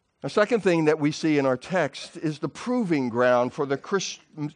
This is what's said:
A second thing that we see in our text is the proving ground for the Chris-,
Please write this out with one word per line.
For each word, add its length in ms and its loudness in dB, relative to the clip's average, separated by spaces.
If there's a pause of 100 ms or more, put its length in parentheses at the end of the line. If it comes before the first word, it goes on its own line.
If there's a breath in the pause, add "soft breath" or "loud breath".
(220)
A 80 -8
second 320 2
thing 240 2
that 140 4
we 120 0
see 280 0
in 80 2
our 100 2
text 600 -4
is 200 -4
the 120 -6
proving 600 -2
ground 440 2
for 120 -2
the 120 -2
Chris-, 420 -6 (360)